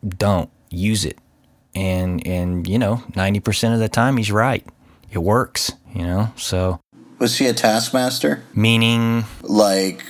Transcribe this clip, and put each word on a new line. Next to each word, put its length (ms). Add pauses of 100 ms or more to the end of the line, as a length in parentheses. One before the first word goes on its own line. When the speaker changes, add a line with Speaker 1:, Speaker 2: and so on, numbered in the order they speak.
Speaker 1:
don't. 420 (200)
Use 360
it. 120 (560)
And, 540
and, 400
you 100
know, 260 (120)
ninety 240
percent 340
of 60
the 100
time 280
he's 140
right. 320 (480)
It 80
works, 520 (220)
you 100
know, 340
so. 420 (380)
Speaker 2:
Was 220
he 80
a 60
taskmaster? 920 (100)
Speaker 1:
Meaning? 720 (160)
Speaker 2:
Like, 680